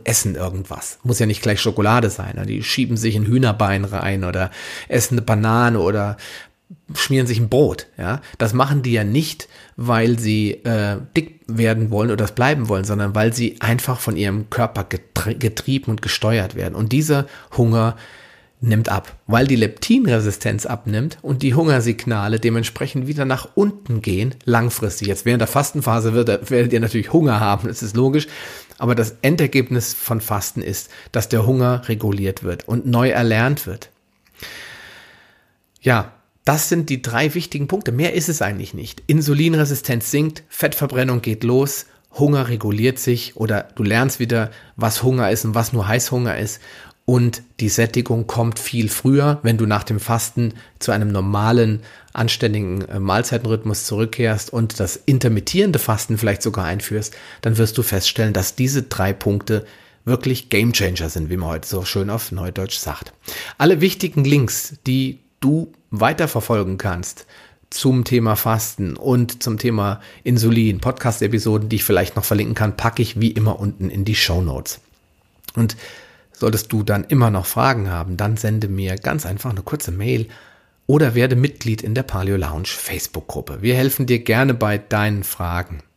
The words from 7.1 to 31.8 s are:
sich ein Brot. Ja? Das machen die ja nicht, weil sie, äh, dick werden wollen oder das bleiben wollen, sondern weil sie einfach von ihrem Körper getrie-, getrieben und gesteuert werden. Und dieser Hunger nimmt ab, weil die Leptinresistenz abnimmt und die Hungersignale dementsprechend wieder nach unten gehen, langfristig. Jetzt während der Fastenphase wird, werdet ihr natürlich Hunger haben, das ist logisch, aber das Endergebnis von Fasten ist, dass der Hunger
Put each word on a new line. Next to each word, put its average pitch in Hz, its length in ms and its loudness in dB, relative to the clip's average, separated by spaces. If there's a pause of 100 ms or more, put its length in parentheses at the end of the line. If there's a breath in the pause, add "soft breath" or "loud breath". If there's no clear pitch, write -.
sich 117 140 0
ein 113 80 2
Brot. 123 380 2 (100)
Ja? 95 240 -4 (160 loud breath)
Das 113 160 0
machen 139 300 2
die 123 100 0
ja 110 100 2
nicht, 131 460 0 (280 loud breath)
weil 117 420 2
sie, 107 460 0
äh, 104 340 0 (180)
dick - 300 -4
werden 113 440 0
wollen 110 200 2
oder 104 80 0
das 104 160 -2
bleiben 127 340 2
wollen, 95 160 0
sondern 101 300 -2
weil 110 180 2
sie 120 300 -4
einfach 123 360 0
von 101 200 -4
ihrem 101 320 -2
Körper 110 340 -2
getrie-, - 540 -6
getrieben 131 520 -2
und 107 120 -2
gesteuert 107 520 -2
werden. 92 200 -6
Und 107 180 -2
dieser 143 320 2 (320 loud breath)
Hunger 113 400 2 (680 loud breath)
nimmt 113 260 2
ab, - 380 -4
weil 117 200 4
die 135 80 4
Leptinresistenz 110 1120 2
abnimmt 117 560 -4
und 135 220 -2
die 135 120 2
Hungersignale 117 880 2
dementsprechend 117 680 -2
wieder 147 200 -2
nach 131 280 -4
unten 196 460 0
gehen, 107 340 -2 (120)
langfristig. 117 640 0
Jetzt 98 180 -2
während 120 160 2
der 110 40 0
Fastenphase 117 680 0
wird, 117 360 2
werdet 120 220 2
ihr 117 80 2
natürlich 113 320 -2
Hunger 147 260 4
haben, 101 300 0
das 104 140 -6
ist 104 120 -8
logisch, 135 320 2 (520 loud breath)
aber 123 160 0
das 113 260 0
Endergebnis 131 720 2
von 113 300 -4
Fasten - 400 -4
ist, - 260 -8 (240 loud breath)
dass 113 160 -2
der 113 180 2
Hunger 123 400 2